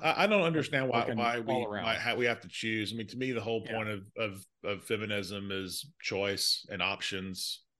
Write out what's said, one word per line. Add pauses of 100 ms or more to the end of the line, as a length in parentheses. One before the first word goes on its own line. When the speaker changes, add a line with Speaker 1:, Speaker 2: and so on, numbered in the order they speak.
Speaker 1:
I,
I
don't
understand
why,
Speaker 2:
Looking
Speaker 1:
why
we
Speaker 2:
all
around.
Speaker 1:
might
ha-,
we
have
to
choose.
I
mean,
to
me,
the
whole
Speaker 2:
Yeah.
Speaker 1:
point
of, (180)
of, (200)
of
feminism
is (140)
choice
and
options (180)